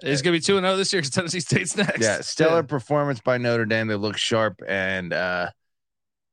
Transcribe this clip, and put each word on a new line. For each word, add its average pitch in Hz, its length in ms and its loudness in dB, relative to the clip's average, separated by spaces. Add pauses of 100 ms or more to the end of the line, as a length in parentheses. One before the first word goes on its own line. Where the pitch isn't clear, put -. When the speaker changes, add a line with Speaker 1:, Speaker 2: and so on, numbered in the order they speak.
Speaker 1:
He's 135 180 0
gonna 170 140 2
be 160 40 -2
two 196 180 2
and 180 80 0
oh 190 100 2
this 196 160 0
year 180 100 0
'cause 139 80 -6
Tennessee 175 300 -2
State's - 360 -2
next. 202 240 0
Speaker 2:
Yeah, 101 200 2
stellar 160 380 2
Speaker 1:
Yeah. 165 40 4
Speaker 2:
performance 143 580 -2
by 127 180 2
Notre 120 260 2
Dame. 110 240 0
They 107 80 0
look 101 200 -2
sharp, 110 520 0
and, 95 440 -2
uh, 87 380 -2 (840)